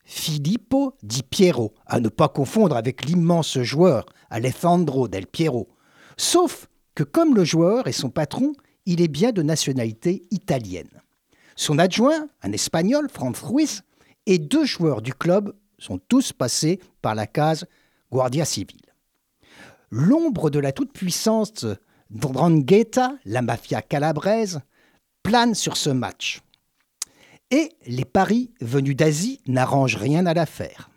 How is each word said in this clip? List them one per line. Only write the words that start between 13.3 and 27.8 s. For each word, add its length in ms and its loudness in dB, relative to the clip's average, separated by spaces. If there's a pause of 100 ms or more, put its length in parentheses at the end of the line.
Ruiz, 380 -2 (440)
et 120 4
deux 260 0
joueurs 380 -2
du 120 -6
club 380 0 (280)
sont 180 -8
tous 340 0
passés 460 -2 (240)
par 140 -2
la 100 -4
case 380 0 (480)
Guardia 320 0
Civil. 380 -8 (1080)
L'ombre 580 2
de 120 -2
la 100 -2
toute-puissance 960 -4 (420)
Ndrangheta, 1160 2
la 180 -2
mafia 400 -4
calabraise, 800 -2 (640)
plane 320 2
sur 200 -4
ce 140 -2
match. 500 -4 (1080)
Et 220 2 (120)